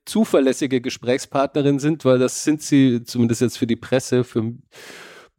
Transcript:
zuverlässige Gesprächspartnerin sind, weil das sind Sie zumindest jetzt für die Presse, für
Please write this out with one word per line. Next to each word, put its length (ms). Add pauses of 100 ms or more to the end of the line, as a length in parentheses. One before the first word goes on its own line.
zuverlässige 760
Gesprächspartnerin 1000
sind, 260
weil 140
das 260
sind 160
Sie 420
zumindest 380
jetzt 160
für 100
die 80
Presse, 480
für 300 (840)